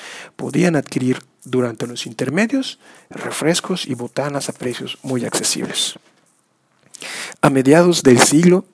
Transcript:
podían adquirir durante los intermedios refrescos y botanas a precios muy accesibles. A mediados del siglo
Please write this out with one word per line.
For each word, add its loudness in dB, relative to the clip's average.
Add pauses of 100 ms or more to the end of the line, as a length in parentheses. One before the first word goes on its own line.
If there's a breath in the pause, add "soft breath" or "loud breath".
(380 loud breath)
podían 0
adquirir -2 (240)
durante -4
los -10
intermedios -4 (300 loud breath)
refrescos -4
y -6
botanas -6
a -6
precios -8
muy -4
accesibles. -4 (1500 loud breath)
A 4
mediados 4
del 8
siglo 4 (100)